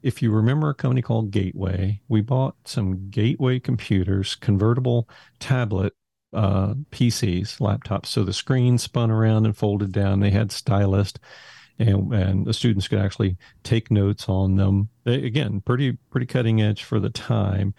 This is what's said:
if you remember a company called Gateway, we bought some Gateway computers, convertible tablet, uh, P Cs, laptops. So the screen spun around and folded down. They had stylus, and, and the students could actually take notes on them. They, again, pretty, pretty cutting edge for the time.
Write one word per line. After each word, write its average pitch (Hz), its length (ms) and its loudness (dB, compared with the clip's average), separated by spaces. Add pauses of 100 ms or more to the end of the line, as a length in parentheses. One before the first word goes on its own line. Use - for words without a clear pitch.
if - 200 -2
you 117 80 2
remember 127 400 2
a 143 40 -4
company 127 280 0
called 113 280 -2
Gateway, 95 760 -2
we 110 120 4
bought 127 440 -2
some 95 460 -4
Gateway 127 500 0
computers, 98 720 -2
convertible 117 760 0 (300)
tablet, 110 560 -2 (380)
uh, 98 420 0 (160)
P 120 200 2
Cs, 98 480 -4
laptops. 101 480 -2
So - 180 -2
the 95 80 -4
screen 123 460 0
spun 117 320 -2
around 110 360 2
and 107 100 0
folded 101 360 -2
down. 98 280 0
They 101 100 2
had 101 220 0
stylus, 101 600 0 (680)
and, 98 360 2
and 98 320 2
the 110 60 -2
students 104 360 0
could 101 120 0
actually 98 360 0 (260)
take - 280 -2
notes 101 380 0
on 95 280 2
them. 98 320 2 (160)
They, 127 200 0
again, 110 360 -2
pretty, 123 380 -2 (120)
pretty 127 160 -2
cutting 113 360 2
edge 107 220 0
for - 160 -2
the 101 100 -2
time. 101 680 -2